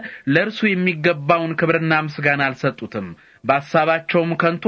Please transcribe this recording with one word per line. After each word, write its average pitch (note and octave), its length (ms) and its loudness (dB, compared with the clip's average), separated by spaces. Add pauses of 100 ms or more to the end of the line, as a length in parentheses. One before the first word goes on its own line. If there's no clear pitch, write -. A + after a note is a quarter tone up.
(260)
ለእርሱ F#3 380 0
የሚገባውን E3+ 880 0
ክብርና D#3+ 460 0
ምስጋና D3 420 -2
አልሰጡትም። B2 640 -4 (380)
በሐሳባቸውም D#3+ 880 2
ከንቱ E3+ 340 0